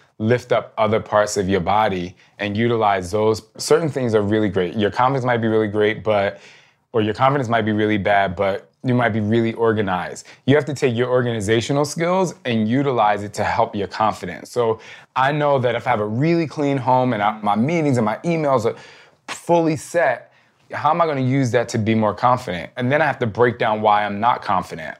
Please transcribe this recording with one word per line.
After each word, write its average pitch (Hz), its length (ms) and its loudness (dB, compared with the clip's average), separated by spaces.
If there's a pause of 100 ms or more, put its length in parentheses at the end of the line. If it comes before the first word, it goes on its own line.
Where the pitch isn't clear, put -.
(200)
lift 113 320 0
up 110 260 0
other 110 220 2
parts 104 380 0
of 95 120 0
your 95 100 2
body 95 560 0 (220)
and 101 180 -4
utilize 107 540 0
those, 107 320 0 (160)
certain 156 320 2
things 127 240 -2
are 110 80 4
really 107 280 2
great. 90 260 -2
Your 101 160 0
confidence 127 340 0
might 123 120 0
be 113 100 0
really 110 200 2
great, 104 360 0
but, 101 360 0 (520)
or 113 100 0
your 107 140 0
confidence 147 340 2
might 113 140 2
be 110 80 0
really 107 260 2
bad, 98 380 0
but 98 340 -2 (160)
you 127 80 0
might 123 160 2
be 107 120 -2
really 113 320 0
organized. 98 720 -2 (180)
You 135 100 4
have 147 100 2
to 151 80 -6
take 131 220 0
your 123 140 -2
organizational 120 760 0
skills 170 580 -2
and 113 240 0
utilize 117 560 0
it 104 120 -10
to 107 100 -2
help 113 300 0
your 98 120 -4
confidence. 98 640 -4
So 113 280 0 (360)
I 135 160 2
know 147 280 2
that 120 160 0
if 120 120 -6
I - 40 0
have 107 100 0
a 104 40 -2
really 156 420 0
clean 143 300 -2
home 127 360 2
and 104 100 -2
I, 110 180 0
my 104 140 0
meetings 147 420 2
and 113 80 2
my 110 200 -2
emails 147 400 0
are 113 100 -2 (520)
fully 165 500 0
set, 143 540 -2 (420)
how 127 160 0
am 170 120 0
I 165 40 2
gonna 143 160 -2
use 127 300 0
that 117 180 0
to 120 80 -4
be 110 180 2
more 107 200 2
confident? 120 640 -2
And 127 140 -2
then 151 100 2
I 156 40 0
have 135 140 -2
to 123 80 -2
break 110 320 2
down 110 220 0
why 104 240 4
I'm 101 140 -6
not 120 220 0
confident. 87 580 -4